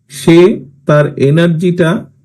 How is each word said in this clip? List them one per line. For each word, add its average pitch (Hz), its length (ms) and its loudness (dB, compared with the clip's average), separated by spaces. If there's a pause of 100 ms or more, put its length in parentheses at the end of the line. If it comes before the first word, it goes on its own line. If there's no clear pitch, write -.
সে 175 560 2 (220)
তার 147 320 -2
এনার্জিটা 170 880 -2 (180)